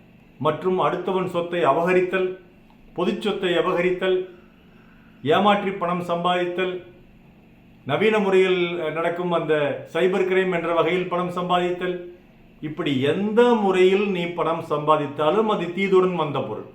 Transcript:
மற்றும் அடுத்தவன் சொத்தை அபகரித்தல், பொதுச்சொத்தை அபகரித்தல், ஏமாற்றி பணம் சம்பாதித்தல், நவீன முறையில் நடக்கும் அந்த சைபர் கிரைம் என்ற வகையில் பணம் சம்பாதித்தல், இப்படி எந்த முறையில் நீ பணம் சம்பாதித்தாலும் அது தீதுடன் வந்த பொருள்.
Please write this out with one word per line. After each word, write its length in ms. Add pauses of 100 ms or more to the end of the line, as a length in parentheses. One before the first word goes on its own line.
(380)
மற்றும் 420
அடுத்தவன் 460
சொத்தை 380
அபகரித்தல், 720 (580)
பொதுச்சொத்தை 640
அபகரித்தல், 720 (920)
ஏமாற்றி 480
பணம் 320
சம்பாதித்தல், 800 (1000)
நவீன 320
முறையில் 760
நடக்கும் 400
அந்த 600
சைபர் 340
கிரைம் 260
என்ற 220
வகையில் 340
பணம் 220
சம்பாதித்தல், 760 (520)
இப்படி 400
எந்த 540
முறையில் 560
நீ 160
பணம் 440
சம்பாதித்தாலும் 760
அது 200
தீதுடன் 480
வந்த 260
பொருள். 340